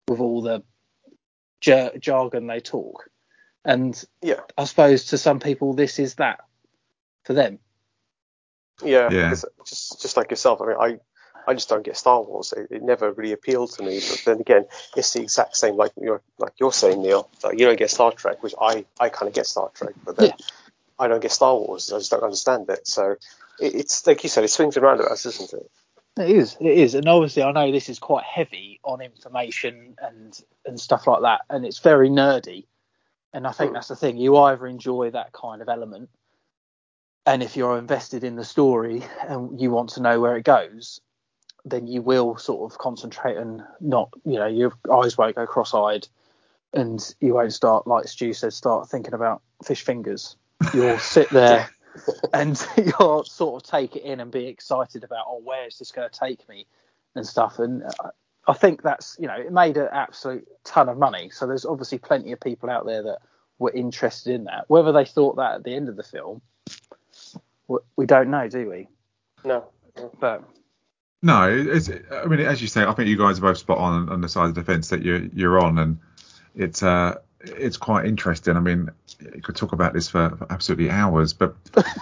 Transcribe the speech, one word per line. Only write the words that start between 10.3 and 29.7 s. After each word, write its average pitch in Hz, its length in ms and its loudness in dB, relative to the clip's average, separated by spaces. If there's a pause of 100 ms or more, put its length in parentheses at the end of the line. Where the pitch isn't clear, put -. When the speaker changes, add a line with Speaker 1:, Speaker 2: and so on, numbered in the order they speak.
Speaker 2:
yourself, 117 300 2
I 107 60 -4
mean, 113 120 -2
I, 117 200 0 (480)
I 131 80 2
just 120 140 -8
don't 107 160 0
get - 120 -10
Star 123 260 2
Wars. - 300 -10
It, - 180 -10
it 113 120 -10
never 117 300 0
really 107 200 -6
appealed 123 400 -2
to - 100 -12
me. 95 180 -4
But - 240 -6
then 113 160 2
again, 101 260 6 (300)
it's - 160 0
the 120 100 -4
exact - 340 0
same, 104 200 0
like 104 240 2
you're, 110 220 -4 (160)
like - 200 -4
you're 120 140 2
saying, 95 300 2
Neil. 98 260 2 (140)
Like, 101 160 -2
you 123 80 6
don't 117 120 6
get 107 120 0
Star 117 220 4
Trek, - 300 -6
which 104 180 -8
I, 110 240 2 (160)
I 120 80 2
kinda 104 240 -6
get - 140 -2
Star - 280 -4
Trek, - 200 -12 (100)
but 90 120 -10
then - 140 6
Speaker 1:
Yeah. - 140 -14 (540)
Speaker 2:
I 127 100 0
don't 113 120 2
get 110 120 -4
Star 131 240 4
Wars. 104 360 -6
I 104 60 -4
just 98 120 -6
don't 113 120 0
understand 110 480 -2
it. - 160 -6
So 98 260 -2 (480)
it, - 140 -2
it's - 320 -4
like 151 160 4
you 143 60 -6
said, 110 160 2
it 107 40 2
swings 151 280 0
and 127 80 2
roundabouts, 113 420 2
isn't 98 260 -12
it? - 180 -16 (480)
Speaker 1:
It 180 120 0
is. 160 300 4
It 160 180 4
is. 127 160 6
And 147 140 0
obviously, 160 340 4
I 135 100 2
know 143 200 0
this 139 160 -2
is 123 100 -12
quite 135 260 -2
heavy 101 600 -10
on 131 160 -8
information 123 1000 -10